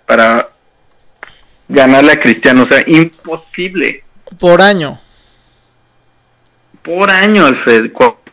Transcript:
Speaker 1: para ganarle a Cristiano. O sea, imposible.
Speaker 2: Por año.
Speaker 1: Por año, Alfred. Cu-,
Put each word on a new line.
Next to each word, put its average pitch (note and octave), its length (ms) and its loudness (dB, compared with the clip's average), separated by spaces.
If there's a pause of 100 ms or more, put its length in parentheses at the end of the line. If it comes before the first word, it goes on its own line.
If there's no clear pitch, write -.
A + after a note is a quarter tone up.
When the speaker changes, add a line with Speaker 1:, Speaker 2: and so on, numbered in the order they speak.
Speaker 1:
para A2+ 460 0 (1200)
ganarle C#3 440 2
a - 80 -2
Cristiano. B2+ 440 0
O A2 40 -2
sea, C3+ 180 0
imposible. E3 1160 -6 (340)
Speaker 2:
Por F3 220 2
año. E3+ 400 -2 (1800)
Speaker 1:
Por F#3+ 280 -4
año, G3 360 2
Alfred. A#2 460 0
Cu-, A#2+ 240 0 (160)